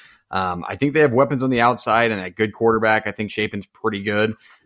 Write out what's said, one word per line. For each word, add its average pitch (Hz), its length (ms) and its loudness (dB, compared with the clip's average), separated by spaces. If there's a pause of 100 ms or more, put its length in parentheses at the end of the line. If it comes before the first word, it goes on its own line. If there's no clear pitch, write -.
(320)
Um, 90 360 -4
I 101 80 -8
think 139 180 -2
they 156 80 4
have 139 120 4
weapons 135 300 0
on 131 60 -2
the 123 120 0
outside 117 500 2
and 101 100 -4
a 92 80 -8
good 107 240 -4
quarterback. 110 540 2
I 104 40 -6
think 101 200 -6
Chapin's 104 340 -4
pretty 107 380 -6
good, 107 320 0 (300)